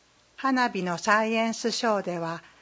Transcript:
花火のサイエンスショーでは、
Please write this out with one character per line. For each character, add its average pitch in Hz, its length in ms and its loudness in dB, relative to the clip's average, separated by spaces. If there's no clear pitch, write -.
花 254 340 2
火 190 140 -4
の 175 140 -2
サ 214 280 4
イ 226 80 0
エ 226 140 0
ン 226 60 -2
ス 226 180 -4
シ - 140 -2
ョ 214 140 2
ー - 20 -2
で 175 180 -4
は、 165 240 -6